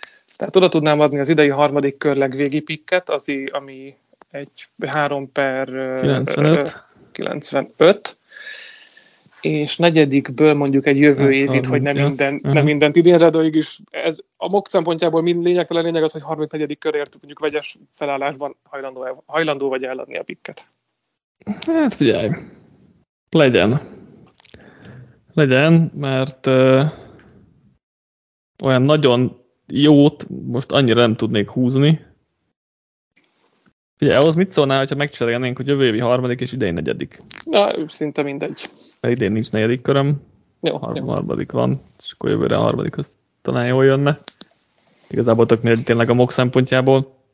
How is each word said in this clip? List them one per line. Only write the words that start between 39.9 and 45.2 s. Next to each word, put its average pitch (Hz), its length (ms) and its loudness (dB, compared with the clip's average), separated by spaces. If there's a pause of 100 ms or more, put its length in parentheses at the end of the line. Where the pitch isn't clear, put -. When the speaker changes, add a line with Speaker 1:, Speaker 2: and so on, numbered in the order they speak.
Speaker 1:
Jó, 165 160 -4
Speaker 2:
har-, - 200 -8
Speaker 1:
jó. 131 100 -8
Speaker 2:
harmadik - 460 -6
van, 127 300 -2 (160)
és - 140 -20
akkor - 180 -6
jövőre - 260 0
a 104 40 0
harmadikhoz - 520 -4 (300)
talán 127 240 -2
jól 131 180 2
jönne. 143 320 2 (920)
Igazából 117 380 2